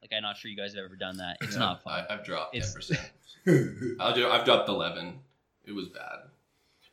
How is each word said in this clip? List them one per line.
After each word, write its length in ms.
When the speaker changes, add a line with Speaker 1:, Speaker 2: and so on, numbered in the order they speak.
Speaker 1:
Like, 120
I'm 80
not 160
sure 140
you 60
guys 180
have 100
ever 120
done 200
that. 240
It's 120
Speaker 2:
Yeah, 60
Speaker 1:
not 220
fun. 260
Speaker 2:
I, 60
I've 120
dropped 300
Speaker 1:
It's 120
Speaker 2:
ten 80
percent. 360
Speaker 3:
<laughs> 520
Speaker 2:
I'll 140
do, 160
I've 160
dropped 240
eleven. 520
It 60
was 160
bad. 420